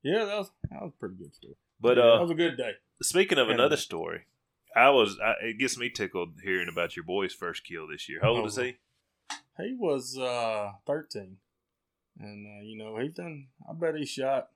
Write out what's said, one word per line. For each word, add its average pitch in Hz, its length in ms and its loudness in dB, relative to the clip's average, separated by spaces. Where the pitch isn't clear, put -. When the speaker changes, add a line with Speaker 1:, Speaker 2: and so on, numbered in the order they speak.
Speaker 1:
Yeah, 208 220 2
that 202 120 -4
was, 202 140 -6
that 185 120 -12
was 170 140 -10
a - 40 -20
pretty 92 160 -10
good 82 180 -18
story. - 220 -20
Speaker 2:
But, 120 180 6
Speaker 1:
Yeah, 123 60 8
Speaker 2:
uh, 117 120 10
Speaker 1:
that 110 60 4
was 170 100 0
a 160 40 0
good 165 220 0
day. 120 140 -4
Speaker 2:
speaking 190 360 4
of 117 120 4
Speaker 1:
And 117 100 2
Speaker 2:
another 143 180 4
story, 82 480 -8
I 123 140 10
was, 107 340 6
I, 110 180 2
it 113 180 -8
gets 131 180 -2
me 123 120 -6
tickled 87 540 -6
hearing 92 260 -2
about 85 260 -4
your 85 100 -10
boy's 92 280 -4
first 87 320 -10
kill 80 220 -12
this 76 200 -12
year. 78 140 -10
How 107 80 2
old 117 140 0
Speaker 1:
Oh. - 20 -4
Speaker 2:
is 104 120 -8
he? 123 200 -6
Speaker 1:
He 214 160 -8
was, 139 440 -4
uh, 113 560 -2
thirteen. 104 520 -8
And, 104 260 -16
uh, 104 180 -20
you 110 140 -14
know, 110 200 -10
he 135 120 -4
done, 160 380 -14
I - 40 -12
bet 160 220 -2
he 151 100 -6
shot 135 500 -4